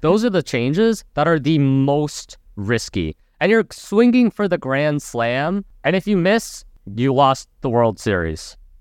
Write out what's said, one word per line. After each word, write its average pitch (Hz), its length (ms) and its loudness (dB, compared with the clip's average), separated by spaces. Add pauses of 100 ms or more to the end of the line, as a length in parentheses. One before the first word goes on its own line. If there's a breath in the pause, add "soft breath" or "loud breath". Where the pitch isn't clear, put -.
Those 202 240 2
are 240 60 0
the 180 120 -2
changes 160 600 -2 (100)
that 147 140 0
are 165 100 2
the 147 200 2
most 143 800 0 (180)
risky. 101 580 -4 (260)
And 185 120 2
you're 226 180 2
swinging 240 600 2
for 208 180 -4
the 175 100 0
grand 143 440 -2
slam, 135 640 -4 (180)
and 160 100 0
if 190 120 -2
you 208 100 0
miss, 190 480 -2 (320)
you 131 180 0
lost 135 340 2 (120)
the 131 100 -4
World 113 300 2
Series. 85 560 -4 (240)